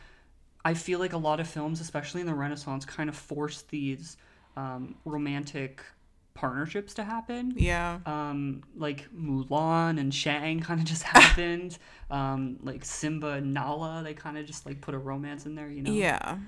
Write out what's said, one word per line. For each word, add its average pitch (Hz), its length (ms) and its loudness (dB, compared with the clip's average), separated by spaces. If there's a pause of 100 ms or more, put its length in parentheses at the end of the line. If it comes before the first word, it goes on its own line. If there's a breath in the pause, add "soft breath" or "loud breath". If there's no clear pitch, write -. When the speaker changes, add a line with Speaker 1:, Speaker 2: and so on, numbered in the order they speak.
(640 soft breath)
Speaker 1:
I 165 100 4
feel 175 240 0
like 180 140 0
a 165 60 -2
lot 156 200 2
of 165 100 -4
films, 160 320 -4
especially 156 400 -6
in 175 60 -4
the 160 80 0
Renaissance, 143 500 -4
kind 151 240 -4
of 147 80 -6
forced 147 540 -6
these, 139 460 -4 (400 soft breath)
um, 131 480 -8
romantic 143 760 -4 (540)
partnerships 156 600 -2
to 220 100 -6
happen. 240 520 -4
Speaker 2:
Yeah. 175 480 2
Speaker 1:
Um, 143 580 -2 (140)
like, 147 400 -4
Mulan 160 840 2
and 139 160 2
Shang 151 460 0
kinda 165 240 0
just 160 180 0
Speaker 2:
<laughs> - 20 -8
Speaker 1:
happened. 175 720 8 (320 loud breath)
Um, 135 520 0
like, 135 220 -8
Simba 151 500 -2
and 139 200 0
Nala, 156 500 -2
they 156 80 -6
kinda 151 300 -8
just, 151 240 -12
like, 139 160 -8
put 143 120 -6
a 135 40 -2
romance 139 480 -6
in 151 80 -6
there, 151 160 -8
you 143 120 -6
know? 196 100 2
Speaker 2:
Yeah. 190 560 2